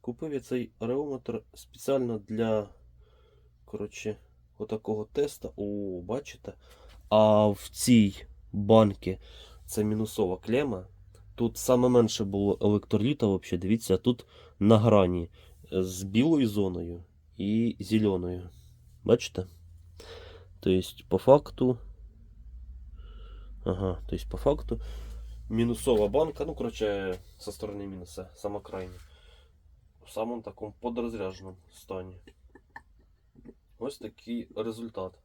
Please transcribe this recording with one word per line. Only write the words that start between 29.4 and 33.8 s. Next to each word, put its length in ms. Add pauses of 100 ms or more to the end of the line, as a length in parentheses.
в 20
самому 300
такому 380
подрозрядженому 760 (160)
стані. 440 (1600)
Ось 200